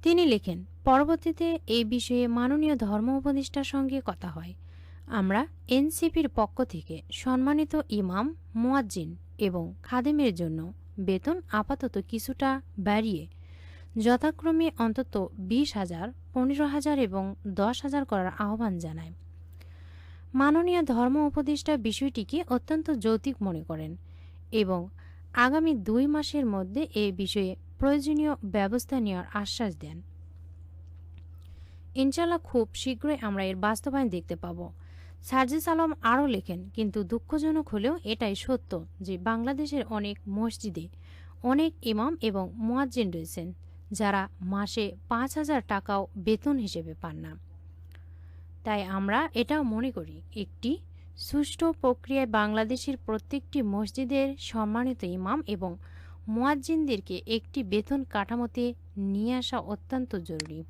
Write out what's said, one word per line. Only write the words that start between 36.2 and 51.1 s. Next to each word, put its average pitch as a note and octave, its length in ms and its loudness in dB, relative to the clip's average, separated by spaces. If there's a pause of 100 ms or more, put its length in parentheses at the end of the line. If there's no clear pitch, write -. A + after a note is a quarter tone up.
লেখেন, F#3 260 -4 (160)
কিন্তু G#3+ 220 0 (140)
দুঃখজনক D4+ 600 0
হলেও A3 200 2 (180)
এটাই G#3 320 0
সত্য - 280 0 (340)
যে F#3+ 80 -2 (140)
বাংলাদেশের C4+ 540 0 (140)
অনেক G3+ 200 -4 (200)
মসজিদে G#3 500 -4 (640)
অনেক D#4 200 4 (220)
ইমাম A3 200 2 (160)
এবং G3 160 0 (220)
মুয়াজ্জিন A#3+ 460 0
রয়েছেন E3 360 -6 (500)
যারা G3+ 240 2 (300)
মাসে G3+ 320 -2 (240)
পাঁচ A#3+ 280 0
হাজার D4+ 240 2 (120)
টাকাও G3 300 0 (240)
বেতন A3 380 2
হিসেবে E3 280 -6 (100)
পান D#3 220 -8
না। D#3 80 -12 (1300)
তাই G#3 180 0 (160)
আমরা G3+ 240 2 (140)
এটাও C#4+ 280 2 (120)
মনে A#3+ 220 0
করি, D#3+ 200 -8 (260)
একটি - 280 -4 (560)